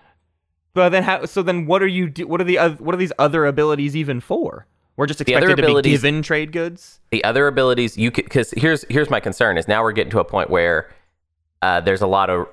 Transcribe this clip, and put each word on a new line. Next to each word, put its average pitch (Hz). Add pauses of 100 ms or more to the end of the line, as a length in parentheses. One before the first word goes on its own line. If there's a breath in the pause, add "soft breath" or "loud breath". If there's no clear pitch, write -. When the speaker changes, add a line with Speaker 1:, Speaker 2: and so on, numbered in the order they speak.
(720 soft breath)
Speaker 1:
But 180
then 185
how, 185
so 190
then 175
what 185
are 190
you 180
do, 156
what 170
are 185
the 180
oth-, 165
what 170
are -
these 185
other 147
abilities 143
even 143
for? - (300)
We're 143
just -
Speaker 2:
The 127
other 180
Speaker 1:
expected 175
to 156
Speaker 2:
abilities 143
Speaker 1:
be 131
given 151
trade 151
goods? 170 (120)
Speaker 2:
The 113
other 131
abilities, 127
you 117
could, -
'cause 120
here's, 151
here's 143
my 117
concern, 98
is 82
now 107
we're 110
getting 107
to 107
a 87
point -
where, 85 (720 soft breath)
uh, 90
there's 95
a 101
lot 95
of 90